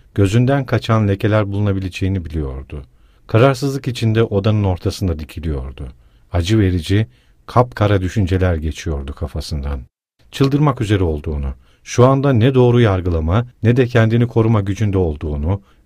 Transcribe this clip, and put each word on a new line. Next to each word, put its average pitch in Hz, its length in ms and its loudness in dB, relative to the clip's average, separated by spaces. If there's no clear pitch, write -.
gözünden 123 520 2
kaçan 110 420 0
lekeler 101 440 0
bulunabileceğini 98 720 -2
biliyordu. 73 580 -8
Kararsızlık 135 640 0
içinde 113 340 0
odanın 107 420 0
ortasında 90 540 -2
dikiliyordu. 69 680 -8
Acı 90 260 0
verici, 95 480 0
kapkara 104 540 0
düşünceler 92 540 0
geçiyordu 76 600 -6
kafasından. 69 640 -8
Çıldırmak 139 500 0
üzere 98 240 0
olduğunu, 73 500 -4
şu - 220 4
anda 135 260 4
ne 123 220 4
doğru 123 260 4
yargılama 92 680 0
ne 117 140 4
de 131 100 2
kendini 117 400 2
koruma 113 340 2
gücünde 98 380 -2
olduğunu 78 640 -2